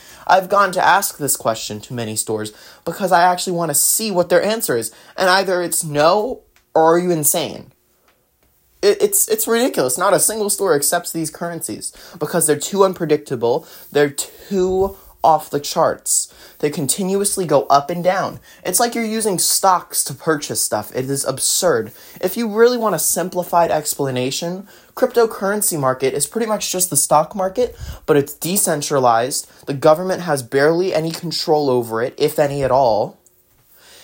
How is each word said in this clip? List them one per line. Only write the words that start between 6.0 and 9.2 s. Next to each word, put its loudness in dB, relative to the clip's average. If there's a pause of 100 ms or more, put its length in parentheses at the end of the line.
or 6
are 2
you 0
insane? -2 (1080)
It, 4
it's, 2